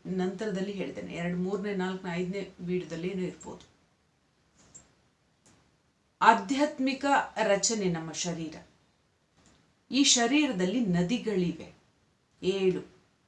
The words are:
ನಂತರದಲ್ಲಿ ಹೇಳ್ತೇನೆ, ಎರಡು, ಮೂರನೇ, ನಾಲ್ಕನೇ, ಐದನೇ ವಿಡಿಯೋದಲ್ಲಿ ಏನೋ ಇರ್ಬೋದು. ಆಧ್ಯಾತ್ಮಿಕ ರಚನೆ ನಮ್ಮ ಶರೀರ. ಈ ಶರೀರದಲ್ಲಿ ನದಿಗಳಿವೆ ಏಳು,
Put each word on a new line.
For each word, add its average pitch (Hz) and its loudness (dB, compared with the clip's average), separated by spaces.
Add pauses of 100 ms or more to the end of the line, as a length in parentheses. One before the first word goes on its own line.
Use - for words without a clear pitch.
ನಂತರದಲ್ಲಿ 190 -2
ಹೇಳ್ತೇನೆ, - -8
ಎರಡು, 175 -4
ಮೂರನೇ, 196 -2
ನಾಲ್ಕನೇ, 185 -4
ಐದನೇ 180 -4
ವಿಡಿಯೋದಲ್ಲಿ 175 -4
ಏನೋ 185 -4
ಇರ್ಬೋದು. - -8 (2500)
ಆಧ್ಯಾತ್ಮಿಕ 262 4 (380)
ರಚನೆ 202 2
ನಮ್ಮ 160 -2
ಶರೀರ. 160 -6 (1400)
ಈ 269 4
ಶರೀರದಲ್ಲಿ 240 4
ನದಿಗಳಿವೆ 180 0 (680)
ಏಳು, 185 2 (460)